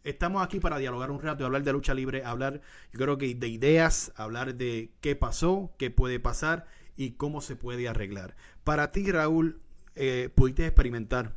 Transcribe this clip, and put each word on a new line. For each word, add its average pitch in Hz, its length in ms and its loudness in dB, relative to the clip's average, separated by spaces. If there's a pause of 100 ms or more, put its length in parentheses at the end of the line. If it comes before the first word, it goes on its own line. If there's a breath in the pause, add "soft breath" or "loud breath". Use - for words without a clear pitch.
estamos 180 400 -2
aquí 185 160 -6
para 151 180 -2
dialogar 131 340 -4
un 143 100 -8
rato 147 200 -4
y 131 40 -2
hablar 135 160 0
de 139 100 0
lucha 139 220 0
libre, 131 280 -4
hablar, 131 380 -6 (320 loud breath)
yo 110 60 -14
creo 139 180 2
que 131 180 -4
de 120 140 -4
ideas, 156 680 2
hablar 120 400 -6
de 117 340 -4 (100)
qué 143 160 -2
pasó, 175 640 0
qué 127 120 -2
puede 127 300 2
pasar 156 460 -2 (300 loud breath)
y 131 160 -6
cómo 147 280 -6
se 131 160 -12
puede 123 320 -6
arreglar. 98 460 -6 (280 loud breath)
Para 147 300 0
ti, 196 180 0
Raúl, 160 520 2 (320)
eh, 127 400 -2
pudiste 139 320 6
experimentar 120 720 4